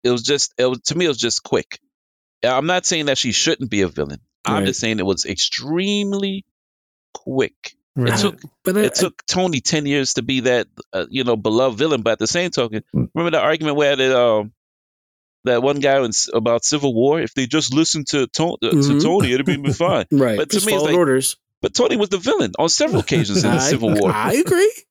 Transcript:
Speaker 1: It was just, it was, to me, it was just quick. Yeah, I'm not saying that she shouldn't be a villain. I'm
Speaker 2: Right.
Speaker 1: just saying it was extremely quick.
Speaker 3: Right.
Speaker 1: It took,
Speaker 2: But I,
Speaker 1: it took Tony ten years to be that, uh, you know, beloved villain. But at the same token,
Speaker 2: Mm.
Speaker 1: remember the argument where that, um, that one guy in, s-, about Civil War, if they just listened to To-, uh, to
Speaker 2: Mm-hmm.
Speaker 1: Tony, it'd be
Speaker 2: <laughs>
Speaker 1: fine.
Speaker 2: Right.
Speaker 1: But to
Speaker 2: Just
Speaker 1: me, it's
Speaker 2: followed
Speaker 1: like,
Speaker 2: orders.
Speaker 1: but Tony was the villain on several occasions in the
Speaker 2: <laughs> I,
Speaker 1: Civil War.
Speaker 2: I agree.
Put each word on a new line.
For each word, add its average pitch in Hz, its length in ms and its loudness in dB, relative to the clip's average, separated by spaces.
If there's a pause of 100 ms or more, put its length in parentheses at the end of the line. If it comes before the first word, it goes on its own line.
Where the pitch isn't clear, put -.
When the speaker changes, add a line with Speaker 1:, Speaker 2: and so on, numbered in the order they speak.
Speaker 1:
It 123 80 2
was 120 140 0
just, 143 340 -2
it 127 80 2
was, 127 200 -2
to 156 120 -2
me, 180 60 2
it 165 40 4
was 127 100 0
just - 260 -2
quick. - 340 -4 (640)
Yeah, 127 160 2
I'm 147 80 -2
not 180 180 0
saying 156 220 -2
that 135 120 0
she 123 120 -2
shouldn't 135 400 -2
be 101 120 0
a 90 60 2
villain. 71 300 -6 (260)
I'm 123 100 -2
Speaker 2:
Right. 151 120 0
Speaker 1:
just 127 140 -2
saying 110 180 -2
it 92 80 -2
was 95 180 -2
extremely 196 1200 -4 (720)
quick. - 640 -6 (180)
Speaker 3:
Right. 123 200 0
Speaker 1:
It - 40 0
took, 202 220 -2 (240)
Speaker 2:
But 185 120 0
I, 214 80 2
Speaker 1:
it 190 120 -2
took - 300 -2
Tony 180 340 0
ten 151 260 -2
years 139 280 0
to 131 80 -2
be 131 180 -2
that, 120 260 2 (260)
uh, 92 180 -4
you 131 140 -4
know, 120 120 2
beloved 110 420 0
villain. 139 240 0
But 113 100 2
at 107 60 0
the 110 80 -2
same 175 240 -2
token, 110 320 -4 (140)
Speaker 2:
Mm. 123 180 -2
Speaker 1:
remember 165 220 0
the - 60 2
argument 156 340 0
where 143 180 2
that, 131 240 2
um, 107 340 2 (920)
that 123 180 2
one 143 180 0
guy 139 180 2
in, 127 80 2
s-, - 260 -4
about 117 320 0
Civil 143 300 -2
War, 139 260 2
if - 140 -6
they 131 120 -2
just 131 280 -2
listened 156 340 0
to 135 200 0
To-, - 160 -2 (180)
uh, - 80 0
to - 0 -
Speaker 2:
Mm-hmm. 143 300 4
Speaker 1:
Tony, 165 320 2
it'd 135 140 0
be - 100 0
Speaker 2:
<laughs> 139 160 -2
Speaker 1:
fine. 165 380 0
Speaker 2:
Right. 127 280 2
Speaker 1:
But - 120 -2
to 214 60 0
Speaker 2:
Just 196 100 0
Speaker 1:
me, 220 60 0
it's 143 80 0
Speaker 2:
followed 151 120 0
Speaker 1:
like, 175 60 4
Speaker 2:
orders. 135 380 2 (240)
Speaker 1:
but - 140 -4
Tony 330 220 2
was 208 120 0
the 190 100 -2
villain 220 400 0
on 165 120 2
several 294 300 0
occasions 131 440 0
in - 60 2
the - 60 2
Speaker 2:
<laughs> - 20 2
I, - 20 0
Speaker 1:
Civil 117 340 0
War. 98 180 2
Speaker 2:
I 110 220 0
agree. 370 380 2 (180)